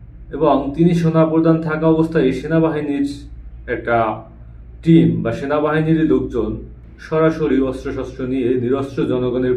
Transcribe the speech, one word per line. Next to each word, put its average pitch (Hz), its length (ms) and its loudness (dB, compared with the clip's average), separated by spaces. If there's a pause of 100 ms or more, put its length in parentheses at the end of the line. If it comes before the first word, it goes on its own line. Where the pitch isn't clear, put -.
(320)
এবং 139 440 0
তিনি 170 180 4
সেনাপ্রধান 160 680 2
থাকা 160 260 -2
অবস্থায় 160 440 2
সেনাবাহিনীর 147 760 0 (600)
একটা 113 560 -2 (600)
টিম 113 400 4
বা 117 80 -2
সেনাবাহিনীর 151 720 0
লোকজন 123 540 0 (420)
সরাসরি 156 640 0
অস্ত্রশস্ত্র 131 680 -6
নিয়ে 127 220 -2
নিরস্ত্র 135 560 -2
জনগণের 123 520 0